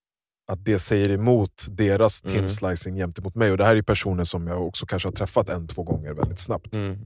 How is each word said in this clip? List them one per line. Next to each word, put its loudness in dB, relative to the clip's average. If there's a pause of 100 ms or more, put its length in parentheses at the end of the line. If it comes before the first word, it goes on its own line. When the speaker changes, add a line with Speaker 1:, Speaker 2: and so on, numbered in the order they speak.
(520)
Speaker 1:
Att -8
det 4
säger 2
emot 2
deras 2
Speaker 2:
Mm. -2
Speaker 1:
tinslicing -2
gentemot -6
mig. 4
Och 4
det 4
här 8
är 4
personer 0
som -4
jag -2
också -6
kanske -4
har -4
träffat 0
en, -4
två -8
gånger -4
väldigt -4
snabbt. -6
Speaker 2:
Mm, -4 (140)